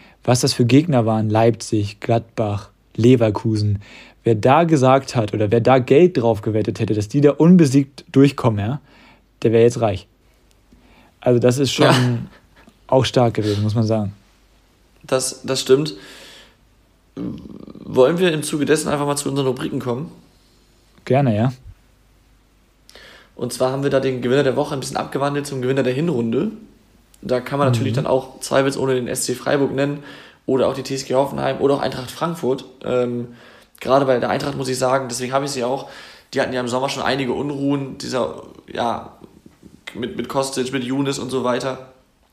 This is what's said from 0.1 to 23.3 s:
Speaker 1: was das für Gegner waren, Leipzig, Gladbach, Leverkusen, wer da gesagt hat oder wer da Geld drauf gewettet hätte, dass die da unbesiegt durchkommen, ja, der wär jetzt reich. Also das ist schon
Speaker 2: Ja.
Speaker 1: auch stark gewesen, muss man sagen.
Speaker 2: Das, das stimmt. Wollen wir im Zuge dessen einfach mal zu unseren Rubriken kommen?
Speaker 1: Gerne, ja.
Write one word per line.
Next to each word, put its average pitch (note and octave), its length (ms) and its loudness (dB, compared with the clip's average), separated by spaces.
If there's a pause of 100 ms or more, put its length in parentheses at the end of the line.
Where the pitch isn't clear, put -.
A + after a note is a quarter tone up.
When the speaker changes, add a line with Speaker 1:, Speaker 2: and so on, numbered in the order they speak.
Speaker 1:
was B2 160 2
das C#3 140 0
für B2 100 2
Gegner C3 420 2
waren, A2 240 0
Leipzig, A2 720 0
Gladbach, A2 720 -4 (260)
Leverkusen, A2 840 2 (440)
wer A2+ 100 4
da C3 300 4
gesagt C3+ 500 2
hat A2 200 -2
oder G#2+ 180 0
wer A#2 80 4
da B2+ 180 4
Geld C#3+ 380 6
drauf A2+ 260 2
gewettet G#2+ 380 -2
hätte, A2 140 0
dass G#2 140 -2
die C#3+ 120 0
da C#3+ 100 8
unbesiegt D3 800 4
durchkommen, C3+ 480 4
ja, A2+ 220 -4 (640)
der A2+ 100 2
wär A2+ 100 6
jetzt A#2+ 180 4
reich. G#2 280 -2 (1120)
Also B2 180 2
das B2 200 2
ist C#3 140 0
schon - 140 2
Speaker 2:
Ja. B2+ 320 4 (720)
Speaker 1:
auch C3 160 4
stark A#2+ 300 0
gewesen, G#2 280 -2
muss G#2 140 -2
man A#2 80 2
sagen. G#2+ 300 -2 (920)
Speaker 2:
Das, - 380 -4
das C3 160 -4
stimmt. D3+ 340 2 (1200)
Wollen - 1040 -2
wir F3+ 140 2
im D#3 100 -4
Zuge D3 220 -4
dessen D3 240 0
einfach D3 180 0
mal C#3+ 100 -2
zu C#3+ 120 -6
unseren C#3 180 -2
Rubriken C#3 320 -4
kommen? B2+ 320 -6 (960)
Speaker 1:
Gerne, B2 320 2
ja. A#2+ 160 0 (1800)